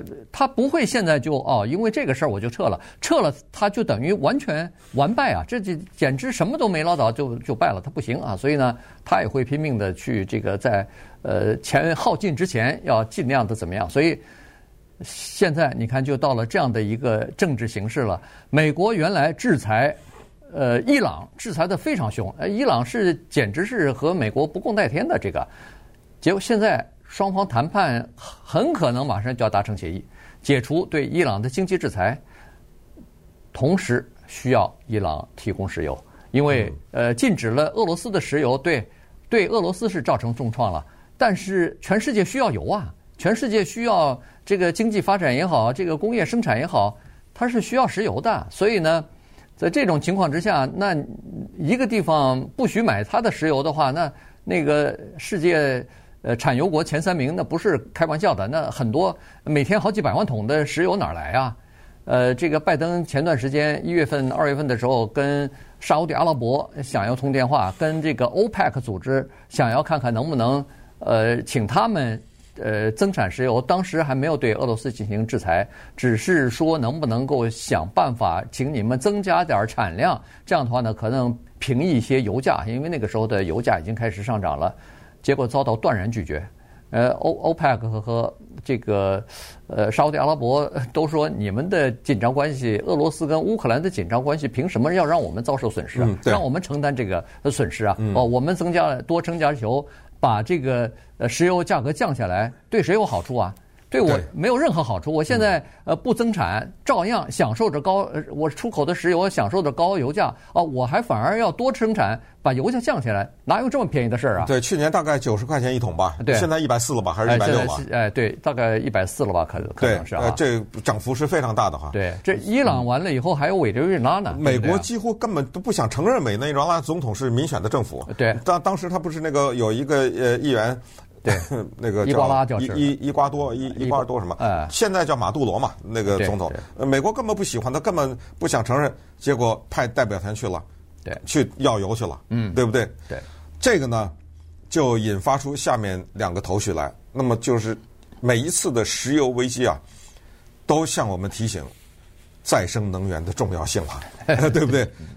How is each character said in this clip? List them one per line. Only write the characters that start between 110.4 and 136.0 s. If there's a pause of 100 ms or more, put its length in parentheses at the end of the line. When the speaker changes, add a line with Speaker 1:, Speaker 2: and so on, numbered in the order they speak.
Speaker 1:
啊，
我
还
反
而
要
多
生
产， (220)
把
油
价
降
下
来， (160)
哪
有
这
么
便
宜
的
事
儿
啊？
Speaker 2:
对，
去
年
大
概
九
十
块
钱
一
桶
吧，
Speaker 1:
对。
Speaker 2:
现
在
一
百
四
了
吧，
还
是
一
百
六
了？
Speaker 1:
哎，
现
在
是，
哎，
对，
大
概
一
百
四
了
吧，
可， (140)
可
能
是
啊。
Speaker 2:
对，
呃， (100)
这
涨
幅
是
非
常
大
的
哈。
Speaker 1:
对， (100)
这
伊
朗
完
了
以
后
还
有
委
内
瑞
拉
呢，
Speaker 2:
嗯。
美
国
Speaker 1:
对
不
对
啊？
Speaker 2:
几
乎
根
本
都
不
想
承
认
委
内
瑞
拉
总
统
是
民
选
的
政
府。 (140)
Speaker 1:
对。
Speaker 2:
当，
当
时
他
不
是
那
个
有
一
个，
呃，
议
员 (420)
Speaker 1:
对， (220)
Speaker 2:
<laughs>
那
个
叫
Speaker 1:
伊
瓜
拉
叫
是。
Speaker 2:
伊-
伊- (100)
伊
瓜
多，
伊- (120)
Speaker 1:
伊-
Speaker 2:
伊
瓜
多
什
么？
Speaker 1:
哎。
Speaker 2:
现
在
叫
马
杜
罗
嘛， (100)
那